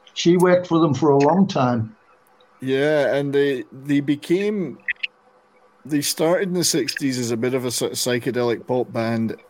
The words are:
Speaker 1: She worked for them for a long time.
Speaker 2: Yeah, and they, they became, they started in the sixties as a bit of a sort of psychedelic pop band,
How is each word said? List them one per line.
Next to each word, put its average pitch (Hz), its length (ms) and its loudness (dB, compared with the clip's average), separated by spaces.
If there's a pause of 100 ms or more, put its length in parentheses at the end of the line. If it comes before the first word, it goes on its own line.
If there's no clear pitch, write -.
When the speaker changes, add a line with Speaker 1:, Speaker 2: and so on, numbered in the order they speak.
(140)
Speaker 1:
She 175 220 4
worked 180 300 4
for 165 140 2
them 160 120 4
for 147 180 2
a 139 80 6
long 165 280 4
time. 123 500 -2 (640)
Speaker 2:
Yeah, 135 540 2
and 143 180 -2
they, 139 400 0
they 143 280 -2
became, 170 800 -2 (1080)
they 147 160 -2
started 170 480 -2
in 175 60 -4
the 175 100 -2
sixties 131 540 -2
as 120 140 -4
a 117 40 -2
bit 123 180 -2
of 127 100 -2
a 127 80 -4
sort 113 200 -4
of 123 60 -8
psychedelic 120 720 -2
pop 123 240 -2
band, 113 440 -2 (140)